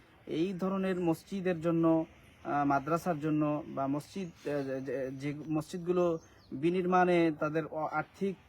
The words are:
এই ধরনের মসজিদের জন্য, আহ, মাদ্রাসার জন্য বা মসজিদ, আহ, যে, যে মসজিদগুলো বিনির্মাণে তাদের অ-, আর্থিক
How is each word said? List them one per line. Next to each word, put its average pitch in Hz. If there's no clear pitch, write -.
এই 165
ধরনের 190
মসজিদের 175
জন্য, 165
আহ, 143
মাদ্রাসার 147
জন্য 151
বা 135
মসজিদ, 147
আহ, 139
যে, 131
যে 139
মসজিদগুলো 170
বিনির্মাণে 175
তাদের 156
অ-, 156
আর্থিক 180